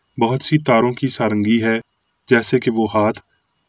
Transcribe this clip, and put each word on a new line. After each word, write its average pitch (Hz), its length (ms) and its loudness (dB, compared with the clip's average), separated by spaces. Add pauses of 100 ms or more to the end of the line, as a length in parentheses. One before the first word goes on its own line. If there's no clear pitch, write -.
(220)
بہت 131 200 0
سی - 160 0
تاروں 123 360 2
کی 131 140 -6
سارنگی 110 560 0
ہے، 113 160 -2 (500)
جیسے 123 300 2
کہ 123 120 -2
وہ 113 220 -2
ہاتھ 110 280 0 (480)